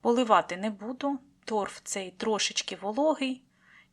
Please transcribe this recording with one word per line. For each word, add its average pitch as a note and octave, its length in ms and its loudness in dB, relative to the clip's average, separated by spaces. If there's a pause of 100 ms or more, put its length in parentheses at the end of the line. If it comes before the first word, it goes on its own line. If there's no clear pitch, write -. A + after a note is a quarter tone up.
поливати A3 560 4
не G#3 120 -2
буду, B3+ 500 -4 (300)
торф G#3 340 -2
цей F#3 280 -8
трошечки - 640 -2
вологий, C4 680 0 (500)